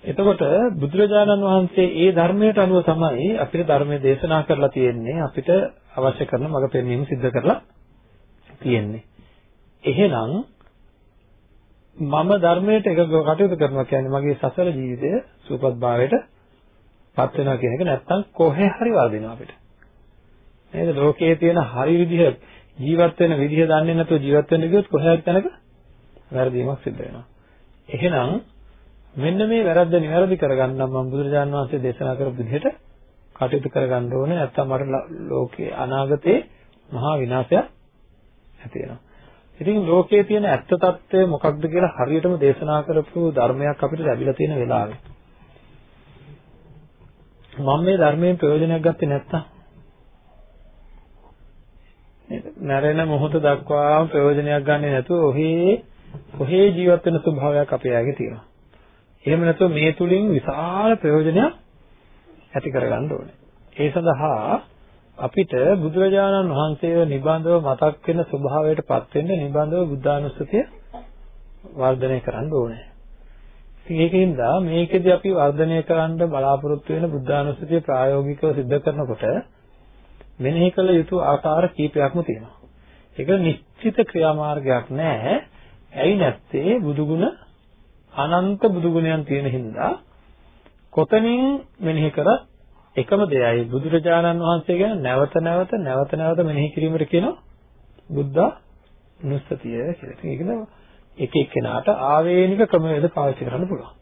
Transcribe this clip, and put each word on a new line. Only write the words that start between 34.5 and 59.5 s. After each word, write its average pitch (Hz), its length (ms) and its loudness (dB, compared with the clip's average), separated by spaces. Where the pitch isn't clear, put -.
මට 131 180 -4
ල-, 135 240 -6
ලෝකයේ - 480 -6
අනාගතේ 139 640 0
මහා 143 260 -4
විනාශයක් 127 480 0
ඇති 123 220 -14
වෙනවා. 123 220 -12
ඉතින් 202 220 0
ලෝකයේ 185 420 4
තියෙන 208 200 0
ඇත්ත 143 260 0
තත්වය 185 560 2
මොකක්ද 151 380 -2
කියලා 165 300 0
හරියටම 156 420 0
දේශනා 151 460 2
කරපු 156 380 -2
ධර්මයක් 135 480 0
අපිට 156 220 -4
ලැබිලා 131 340 0
තියෙන 151 200 -2
වෙලාවේ 117 440 -2
මම 139 280 0
මේ 190 160 2
ධර්මයෙන් 170 400 2
ප්‍රයෝජනයක් 160 460 2
ගත්තේ 165 260 0
නැත්තම් 143 340 -4
නේද? - 160 -10
මැරෙන 147 460 0
මොහොත 151 300 -2
දක්වාම 147 720 2
ප්‍රයෝජනයක් 147 580 0
ගන්නේ 147 280 0
නැතුව 139 300 0
ඔහේ, 160 600 2
ඔහේ 156 340 2
ජීවත් 175 360 2
වෙන 170 140 2
ස්වභාවයක් 147 520 0
අපේ 127 240 -2
ඇගේ 120 200 0
තියෙනවා. 113 300 -8
එහෙම 160 160 2
නැතුව 170 300 2